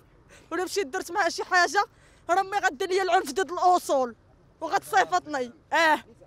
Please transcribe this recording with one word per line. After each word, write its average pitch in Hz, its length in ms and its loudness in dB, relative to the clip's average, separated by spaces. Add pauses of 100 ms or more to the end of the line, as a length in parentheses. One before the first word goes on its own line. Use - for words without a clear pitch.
(520)
ولا 359 120 -2
مشيت 359 220 -4
درت 339 240 -8
معها 339 180 0
شي 359 160 -6
حاجه 359 400 2 (460)
راه 359 100 2
امي 392 180 -4
غدير 359 300 -2
ليا 370 140 0
العنف 349 280 0
ضد 302 220 -4
الاصول 320 600 2 (460)
وغتصيفطني". 320 920 -2 (200)
اه 311 320 4 (220)